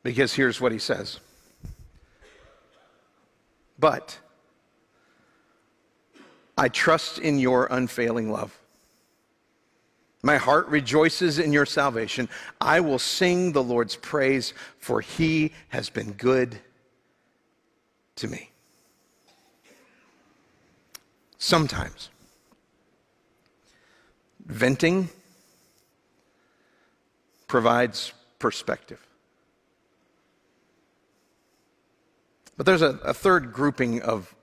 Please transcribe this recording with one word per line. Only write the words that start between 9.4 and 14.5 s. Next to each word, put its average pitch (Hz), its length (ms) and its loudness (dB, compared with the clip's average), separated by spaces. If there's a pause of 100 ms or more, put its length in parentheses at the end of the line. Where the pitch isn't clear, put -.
My 143 140 4
heart 151 320 2
rejoices 151 680 2
in 156 140 0
your 143 140 4
salvation. 123 640 -2 (320)
I 156 180 4
will 147 180 0
sing 180 540 0
the 143 100 2
Lord's 120 360 -2
praise, 135 560 -2 (260)